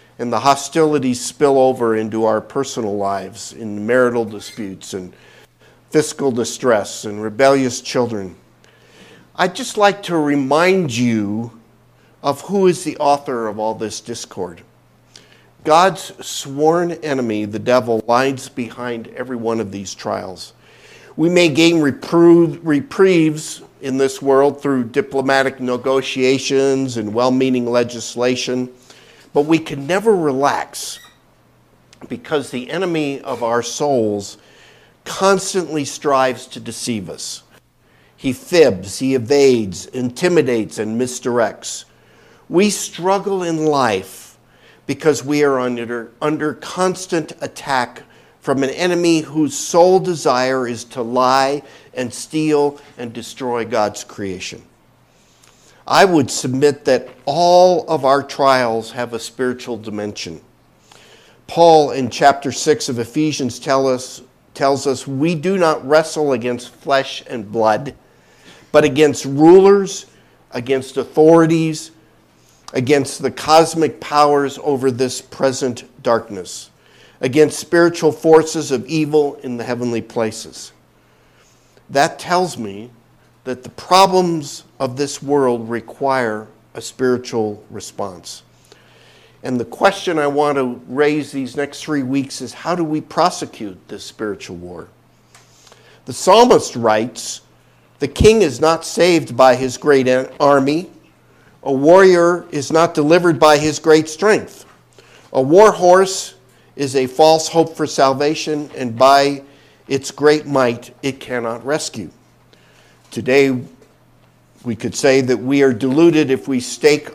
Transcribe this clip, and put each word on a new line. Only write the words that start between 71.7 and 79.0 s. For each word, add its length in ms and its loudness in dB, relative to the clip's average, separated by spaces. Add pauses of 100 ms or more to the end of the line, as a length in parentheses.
against 480 0
the 80 -2
cosmic 680 2
powers 640 2
over 280 -2
this 320 -4
present 600 -4 (180)
darkness, 640 -4 (540)
against 360 2
spiritual 540 2
forces 580 2
of 160 -4
evil 560 0